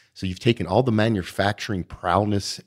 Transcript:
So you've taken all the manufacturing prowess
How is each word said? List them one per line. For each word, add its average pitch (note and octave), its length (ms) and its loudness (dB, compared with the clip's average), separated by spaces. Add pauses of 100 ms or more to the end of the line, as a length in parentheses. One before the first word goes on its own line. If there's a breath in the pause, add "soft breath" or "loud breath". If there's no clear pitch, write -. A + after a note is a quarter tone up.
(160 soft breath)
So - 100 -8
you've F2+ 140 -6
taken A#2+ 260 0
all F#2 160 2
the B2+ 120 2
manufacturing G#2 880 -2
prowess G2+ 840 0